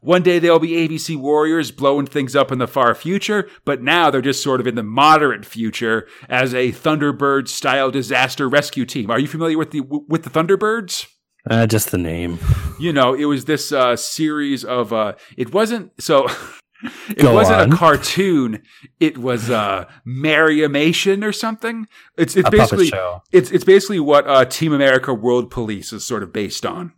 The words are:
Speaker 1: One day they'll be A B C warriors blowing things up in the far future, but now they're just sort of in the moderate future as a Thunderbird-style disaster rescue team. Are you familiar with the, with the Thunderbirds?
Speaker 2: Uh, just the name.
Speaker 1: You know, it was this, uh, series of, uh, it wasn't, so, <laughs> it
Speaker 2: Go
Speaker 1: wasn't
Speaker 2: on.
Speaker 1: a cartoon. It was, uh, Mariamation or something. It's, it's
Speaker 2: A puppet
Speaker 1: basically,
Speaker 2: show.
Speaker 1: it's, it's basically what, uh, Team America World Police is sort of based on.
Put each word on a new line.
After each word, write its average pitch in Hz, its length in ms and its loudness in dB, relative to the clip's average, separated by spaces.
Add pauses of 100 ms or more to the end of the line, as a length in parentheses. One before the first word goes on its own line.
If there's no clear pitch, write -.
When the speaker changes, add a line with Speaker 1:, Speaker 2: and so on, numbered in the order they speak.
Speaker 1:
One 180 220 2
day 175 160 4
they'll 165 200 4
be 165 180 -2
A 165 100 0
B 160 100 -6
C 165 180 -8
warriors 151 560 0
blowing 139 360 0
things 135 280 -6
up 135 160 2
in 127 80 -4
the 120 80 -2
far 120 280 2
future, 196 540 -4 (160)
but 139 160 -2
now 156 300 2
they're 135 100 0
just 131 220 -2
sort 131 160 0
of 120 80 -4
in 117 80 -4
the 117 80 -6
moderate 135 640 2
future 113 640 -4 (220)
as 127 240 0
a 127 180 0
Thunderbird-style 139 1200 -2
disaster 131 580 -2
rescue 139 360 0
team. 117 260 -8
Are 113 80 0
you 143 80 -2
familiar 160 300 -4
with 156 140 -4
the, 151 100 -6
with 147 420 -6
the - 60 -16
Thunderbirds? 196 760 -2 (440)
Speaker 2:
Uh, 113 180 4
just 107 240 0
the 101 60 -4
name. 85 420 -6 (400)
Speaker 1:
You 160 140 -2
know, 131 220 2
it 147 100 -2
was 139 200 -2
this, 151 260 -4
uh, 127 240 2
series 147 680 -4
of, 117 300 -4
uh, 107 200 -2 (240)
it 117 160 -6
wasn't, 214 460 -2
so, 139 280 2
<laughs> - 840 -14
it - 80 -6
Speaker 2:
Go 135 160 6
Speaker 1:
wasn't 95 280 6
Speaker 2:
on. 113 120 4
Speaker 1:
a - 20 6
cartoon. 151 840 2 (380)
It 156 200 2
was, 120 300 -2
uh, 101 360 0 (200)
Mariamation 156 1160 0
or 214 80 -2
something. 226 560 -6 (300)
It's, 165 180 -2
it's 190 120 2
Speaker 2:
A - 40 4
puppet 214 80 6
Speaker 1:
basically, - 280 4
Speaker 2:
show. 92 340 -6 (100)
Speaker 1:
it's, - 200 2
it's 185 140 0
basically 196 340 4
what, 143 280 2
uh, 135 180 6
Team 156 280 -2
America 135 400 2
World 120 380 0
Police 107 420 -8
is 104 120 -12
sort 107 180 -6
of 87 100 -14
based 104 320 -6
on. 175 320 -10